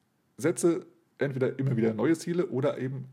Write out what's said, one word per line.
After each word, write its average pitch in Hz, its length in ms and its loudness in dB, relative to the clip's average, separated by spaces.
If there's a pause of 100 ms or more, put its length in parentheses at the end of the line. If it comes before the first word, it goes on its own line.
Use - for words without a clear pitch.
(380)
setze 160 480 0 (320)
entweder 131 400 0
immer 135 180 0
wieder 220 180 2
neue 165 220 2
Ziele 170 320 -2
oder 127 300 0
eben 131 340 -6